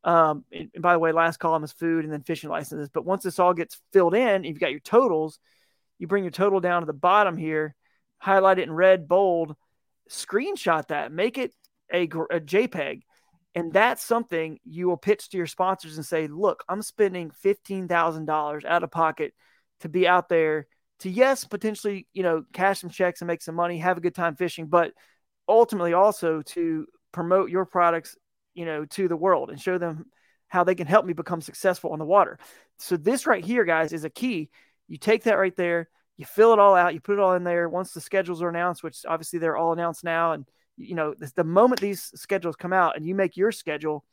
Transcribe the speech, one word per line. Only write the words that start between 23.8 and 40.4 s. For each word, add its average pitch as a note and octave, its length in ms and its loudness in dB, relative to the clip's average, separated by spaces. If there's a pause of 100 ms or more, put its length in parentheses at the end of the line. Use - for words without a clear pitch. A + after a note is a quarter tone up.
a F3 40 -10
good E3+ 140 -2
time E3+ 200 -4
fishing, E3 320 -6
but E3+ 260 2 (560)
ultimately G#3 440 4
also F3 480 2
to D#3+ 440 -6 (260)
promote F3+ 380 0
your F3+ 160 -2
products, E3+ 500 0 (380)
you F3 100 -12
know, D#3 220 -6
to F#3 240 -4
the E3 80 -2
world E3 320 2
and C#3+ 100 -14
show F#3 180 -2
them E3 280 -6 (420)
how F3+ 160 0
they F#3 120 2
can F3 120 -8
help F#3 180 4
me F3 60 -6
become E3 300 -6
successful F3 500 -4
on D#3 80 -8
the D#3 60 -8
water." F#3 340 4 (400)
So - 180 -2
this A3 300 0
right F3+ 160 2
here, A3 220 0
guys, D#3+ 280 0
is D#3 120 -8
a D3+ 40 -6
key. G3+ 400 -6 (380)
You D#3 100 -14
take A3 260 0
that G#3+ 140 2
right F#3+ 180 0
there, E3+ 340 -2 (280)
you C#3+ 80 -16
fill A3+ 280 6
it G#3+ 60 6
all G3+ 160 8
out, F3 180 4
you D#3+ 80 -10
put G3+ 120 -4
it G3+ 60 0
all F#3+ 140 4
in F3+ 100 -2
there. E3+ 240 -2
Once F3+ 240 -6
the D#3+ 100 -14
schedules F3+ 400 -4
are F3 80 -2
announced, F3 320 -2
which - 240 -14
obviously E3 340 -6
they're D#3+ 180 -2
all E3 160 0
announced E3+ 300 -4
now, E3 300 0
and, D3 120 -10 (320)